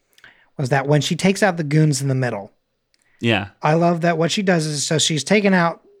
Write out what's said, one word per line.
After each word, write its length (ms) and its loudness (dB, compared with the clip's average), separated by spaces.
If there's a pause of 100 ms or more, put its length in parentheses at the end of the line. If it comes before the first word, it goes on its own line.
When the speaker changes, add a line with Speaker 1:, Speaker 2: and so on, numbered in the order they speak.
(580)
Speaker 1:
was 120 -4
that 160 0
when 160 4
she 140 -2
takes 260 0
out 160 0
the 60 -4
goons 380 2
in 60 -4
the 60 0
middle, 380 -4 (680)
Speaker 2:
Yeah. 280 0 (140)
Speaker 1:
I 120 2
love 280 2
that 160 0
what 120 0
she 120 -4
does 240 0
is, 180 -6
so 140 -2
she's 260 -2
taken 300 2
out 280 0 (180)